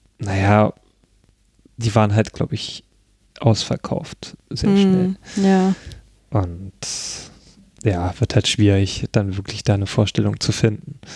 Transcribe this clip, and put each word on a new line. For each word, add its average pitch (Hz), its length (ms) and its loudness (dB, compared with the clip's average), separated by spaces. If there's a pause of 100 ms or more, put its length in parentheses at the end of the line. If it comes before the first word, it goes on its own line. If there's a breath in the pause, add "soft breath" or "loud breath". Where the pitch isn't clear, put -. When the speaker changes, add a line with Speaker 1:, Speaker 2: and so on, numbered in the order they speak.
(180)
Speaker 1:
naja, 101 540 2 (1040)
die 113 180 -2
waren 107 200 4
halt, 107 180 2
glaub - 220 -4
ich, - 300 -10 (540)
ausverkauft - 960 -2 (140)
sehr - 200 -2
Speaker 2:
Hm, 196 60 4
Speaker 1:
schnell. 190 720 2
Speaker 2:
ja. 190 280 4 (560 loud breath)
Speaker 1:
Und 95 420 -4 (1120 loud breath)
ja, 92 340 0
wird - 160 -2
halt - 140 2
schwierig, 101 640 2
dann 98 240 0
wirklich 98 280 -10
da 104 100 4
eine 98 120 0
Vorstellung 104 540 0
zu - 120 0
finden. - 460 -2 (180)